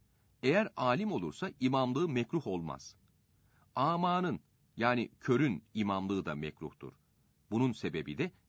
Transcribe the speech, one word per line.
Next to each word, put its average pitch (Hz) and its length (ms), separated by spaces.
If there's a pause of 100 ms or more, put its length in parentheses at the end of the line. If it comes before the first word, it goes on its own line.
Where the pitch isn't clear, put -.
(440)
Eğer 180 340
alim 131 340
olursa 101 480
imamlığı 131 500
mekruh 120 380
olmaz. 82 480 (800)
Amanın, 170 640 (380)
yani 120 420
körün 120 440 (100)
imamlığı 98 520
da 76 100
mekruhtur. 73 580 (580)
Bunun 123 200
sebebi 78 460
de 175 140 (180)